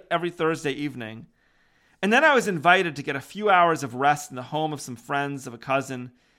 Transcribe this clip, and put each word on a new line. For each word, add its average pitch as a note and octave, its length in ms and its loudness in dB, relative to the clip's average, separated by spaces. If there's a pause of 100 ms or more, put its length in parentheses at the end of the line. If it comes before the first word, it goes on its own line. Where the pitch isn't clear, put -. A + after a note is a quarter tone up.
(100)
every E3+ 180 0
Thursday D#3+ 440 -2
evening. B2 540 -10 (760)
And G3 100 2
then C4 100 6
I D4+ 120 6
was A3 120 2
invited F3 500 2
to C#3+ 60 -8
get C#3 140 -6
a C3 60 -8
few G#3 260 -4
hours E3+ 340 4
of A#2+ 120 -8
rest C#3+ 340 0
in C3 80 -16
the B2+ 60 -10
home D3+ 320 -4
of C#3 80 -12
some B2+ 120 -12
friends C#3+ 520 -6
of A#2+ 80 -14
a - 40 -18
cousin. B2+ 540 -4 (260)